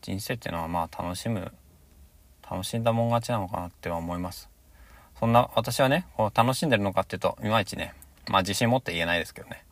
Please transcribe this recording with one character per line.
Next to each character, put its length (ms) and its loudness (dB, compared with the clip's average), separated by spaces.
人 180 -6
生 140 -6
っ 40 -6
て 120 -10
い 20 -6
う 40 -6
の 60 -4
は、 60 -6
ま 240 -2
あ、 120 -10
楽 120 -4
し 140 -6
む、 240 -4
楽 180 -6
し 120 -4
ん 60 -2
だ 80 4
も 140 2
ん 20 0
勝 180 0
ち 40 -8
な 100 0
の 80 -4
か 140 -6
な 80 -8
っ 20 -20
て 180 -10
は 60 -4
思 200 -4
い 40 -4
ま 140 -6
す。 160 -18
そ 80 -2
ん 60 4
な、 240 8
私 240 0
は 80 6
ね、 180 2
こ 160 2
う、 40 0
楽 180 4
し 100 -2
ん 40 2
で 60 6
る 80 2
の 80 0
か 100 0
っ 60 -2
て 80 -8
い 20 -6
う 40 -6
と、 200 0
い 60 -4
ま 140 2
い 40 -2
ち 120 -10
ね、 160 -8
ま 120 4
あ、 20 2
自 120 -2
信 160 2
持 100 4
っ 20 -8
て 100 -6
言 120 -2
え 20 0
な 100 0
い 40 2
で 60 -4
す 80 -18
け 80 -16
ど 60 -16
ね。 240 -18